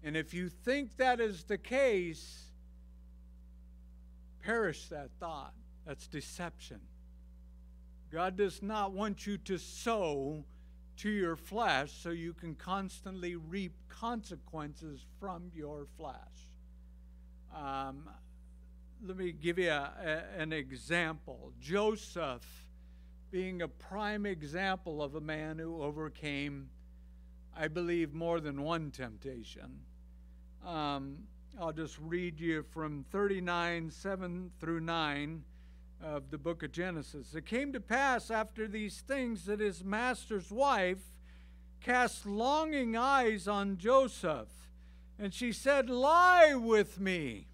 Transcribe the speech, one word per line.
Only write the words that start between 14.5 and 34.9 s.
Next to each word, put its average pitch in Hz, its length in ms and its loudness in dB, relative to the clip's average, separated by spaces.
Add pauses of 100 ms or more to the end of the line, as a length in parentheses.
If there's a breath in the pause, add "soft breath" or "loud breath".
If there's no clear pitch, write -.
from 180 340 -8
your 147 320 -8 (120)
flesh. 143 180 -8 (1400 soft breath)
Um, 139 540 -4 (960)
let 185 100 -6
me 185 160 -2
give 165 280 0
you 175 100 6
a, 143 220 2 (120)
a, 165 380 -2
an 156 120 0
example. 139 1040 -2
Joseph 170 840 0 (840 loud breath)
being 185 320 -2
a 165 60 -2
prime 208 580 -2
example 175 800 0
of 139 100 -2
a 156 80 -4
man 156 380 -4
who 165 240 -4
overcame, 147 880 -4 (840 soft breath)
I 156 120 0
believe, 170 460 2
more 170 260 2
than 143 240 -2
one 160 260 0
temptation. 127 920 -10 (840 soft breath)
Um, 143 520 -2 (420)
I'll 165 140 0
just 156 260 -6
read 165 400 -2
you 160 240 2
from 151 480 -4
thirty-nine, 175 800 2
seven 185 580 -4 (100)
through 165 200 0
nine 160 640 0 (600 soft breath)